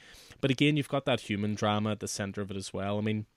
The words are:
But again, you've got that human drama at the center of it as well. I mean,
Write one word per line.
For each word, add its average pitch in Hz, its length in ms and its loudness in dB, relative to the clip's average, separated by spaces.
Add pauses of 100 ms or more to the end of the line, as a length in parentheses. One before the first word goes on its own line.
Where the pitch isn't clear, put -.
(400)
But 131 100 4
again, 147 260 4
you've 143 120 0
got 139 180 -2
that 123 140 2
human 104 340 -2
drama 104 380 2
at 101 80 -6
the 101 80 -6
center 101 340 -4
of 98 80 -6
it 101 60 -8
as 95 180 -8
well. 98 240 -2
I - 20 -2
mean, 107 240 0 (120)